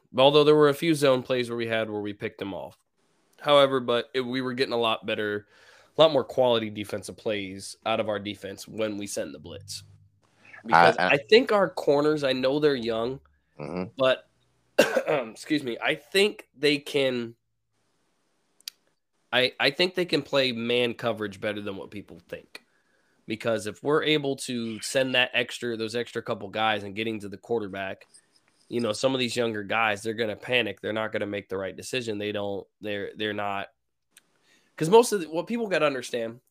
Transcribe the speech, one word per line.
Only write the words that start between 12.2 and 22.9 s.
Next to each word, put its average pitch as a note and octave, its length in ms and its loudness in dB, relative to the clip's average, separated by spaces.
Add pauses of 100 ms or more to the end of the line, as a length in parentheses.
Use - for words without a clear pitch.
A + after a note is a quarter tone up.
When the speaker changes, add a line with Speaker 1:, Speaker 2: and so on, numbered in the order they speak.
Speaker 1:
I C3 100 2
know C3 260 0
they're D3 160 4
young, A#2 440 -4 (400)
Speaker 2:
Mm-hmm. E2+ 260 -6 (120)
Speaker 1:
but, C3 320 2 (480)
<clears throat> - 0 - (540)
excuse C#3+ 320 -4
me, A#2 180 -6
I C3+ 140 0
think G3+ 600 -2
they D3 220 2
can, B2+ 580 -2 (2000)
I, B2+ 280 2
I C3 120 4
think F#3 240 -2
they F3+ 100 0
can D#3 160 0
play C3+ 300 0
man A#2+ 420 0
coverage G#2 480 -6
better G#2 200 -4
than G2+ 140 -6
what D#2+ 160 -14
people F2 280 -16 (100)
think. - 340 -16 (640)